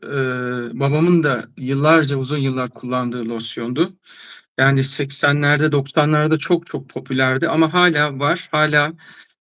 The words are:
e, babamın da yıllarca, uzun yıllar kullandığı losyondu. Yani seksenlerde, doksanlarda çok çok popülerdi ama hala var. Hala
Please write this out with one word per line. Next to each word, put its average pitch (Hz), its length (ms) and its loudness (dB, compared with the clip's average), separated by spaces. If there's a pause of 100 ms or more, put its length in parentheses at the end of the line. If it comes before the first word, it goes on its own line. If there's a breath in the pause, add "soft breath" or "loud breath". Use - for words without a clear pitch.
e, 123 760 -4
babamın 156 440 2
da 135 220 -2 (120)
yıllarca, 139 600 2
uzun 131 200 -4
yıllar 131 320 -2
kullandığı 123 600 -6
losyondu. 123 600 -4 (680 loud breath)
Yani 135 260 2
seksenlerde, 147 880 0
doksanlarda 151 680 2
çok 170 280 0
çok 135 240 -10
popülerdi 131 600 -2
ama 156 240 2
hala 151 460 2
var. 151 320 -2
Hala 151 420 2 (480 loud breath)